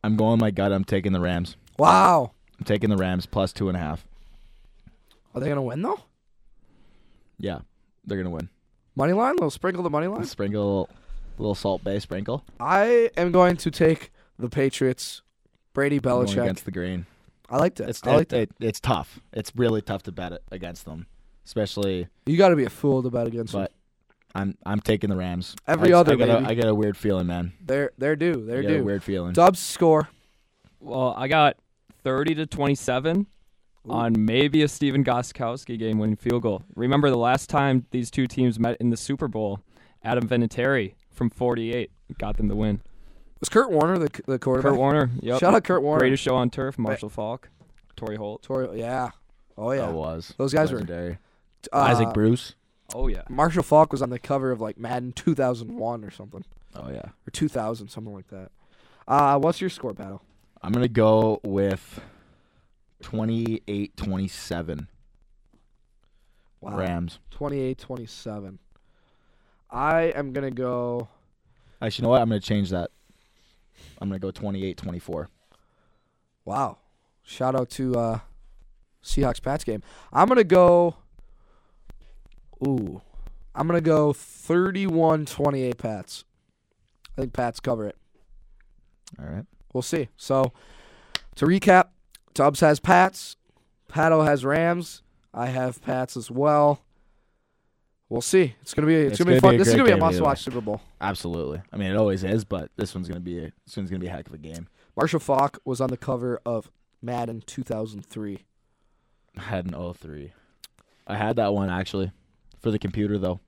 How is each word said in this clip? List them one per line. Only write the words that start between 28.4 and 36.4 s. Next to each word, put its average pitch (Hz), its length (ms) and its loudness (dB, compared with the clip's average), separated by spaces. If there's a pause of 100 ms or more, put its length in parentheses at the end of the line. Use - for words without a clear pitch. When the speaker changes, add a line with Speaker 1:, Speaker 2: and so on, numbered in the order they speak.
Speaker 2:
They're 120 160 -4
Speaker 1:
I - 20 -2
got 131 80 0
a 156 80 4
Speaker 2:
due. - 60 0
Speaker 1:
weird 101 180 -2
feeling. 90 300 -4
Speaker 2:
Dubs 180 260 6
score. 156 500 2 (720)
Speaker 3:
Well, 127 360 -2
I 135 120 -4
got 151 280 4 (460)
thirty 143 320 0
to 156 120 -4
twenty-seven 143 800 0 (600)
Speaker 2:
Ooh. 110 40 -14
Speaker 3:
on 113 340 0
maybe 143 380 4
a 147 60 2
Steven 139 360 0
Gostkowski 120 760 -4
game-winning 107 380 0
field 120 260 0